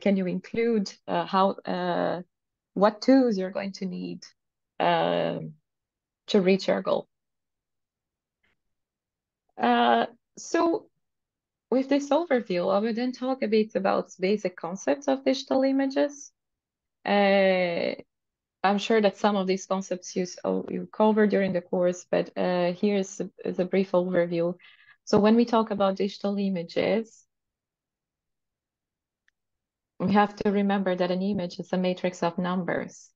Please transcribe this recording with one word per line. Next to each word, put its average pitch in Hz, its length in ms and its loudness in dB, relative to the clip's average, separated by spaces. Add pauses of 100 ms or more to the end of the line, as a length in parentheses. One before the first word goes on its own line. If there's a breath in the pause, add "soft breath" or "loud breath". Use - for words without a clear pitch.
can 202 160 2
you 185 100 -2
include, 214 640 -2 (160)
uh, 175 180 -2
how, 190 240 2 (160)
uh, 180 560 -2 (520)
what 208 280 0
tools 254 340 4
you're 185 140 -4
going 196 220 -6
to 190 140 -10
need, 180 360 -10 (560)
uh, 170 640 0 (880)
to 208 120 4
reach 190 280 2
your 190 120 0
goal? - 280 -2 (2500)
Uh, 233 460 4 (320)
so - 480 0 (840)
with 262 160 2
this 285 220 0
overview, 226 640 0
I 202 60 2
will 220 160 -2
then 247 160 -4
talk 254 320 -6
a 226 60 -2
bit 214 260 0
about 202 460 0
basic 190 360 -2
concepts 196 520 -4
of 269 160 0
digital 269 400 0
images. 269 640 -2 (760)
Uh, 190 920 2 (640)
I'm 202 160 2
sure 220 220 2
that 202 160 2
some 208 180 0
of 190 140 -2
these 190 180 -2
concepts 190 480 -6
you, 190 80 -2
s-, 180 220 -10
oh, 190 260 -2
you 180 220 -8
covered 214 380 4
during 196 220 0
the 175 100 -2
course, 180 460 -2
but, 175 300 0
uh, 180 360 0
here 202 240 0
is 190 220 -6
a, 185 80 -8 (160)
is 180 140 -4
a 185 60 0
brief 190 260 0
overview. 175 640 0 (500 soft breath)
So 208 140 2
when 214 160 4
we 233 100 6
talk 220 280 0
about 196 240 0
digital 202 400 -4
images, 196 880 -2 (2750)
we 190 140 0
have 208 240 2
to 208 160 4
remember 196 420 2
that 180 160 0
an 185 100 -2
image 190 380 -4
is - 140 -10
a 185 40 2
matrix 180 460 -2
of 170 160 -2
numbers. 180 760 -4